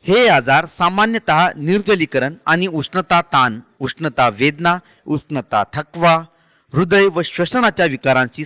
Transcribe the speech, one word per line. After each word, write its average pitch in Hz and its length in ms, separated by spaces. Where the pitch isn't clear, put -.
हे 233 240
आजार 143 380
सामान्यतः 185 760
निर्जलीकरण 160 760
आणि 175 200
उष्णता 170 540
ताण, 123 260
उष्णता 131 480
वेदना, 151 380
उष्णता 143 560
थकवा, 165 420
हृदय 190 420
व 170 120
श्वसनाच्या 196 600
विकारांशी 131 600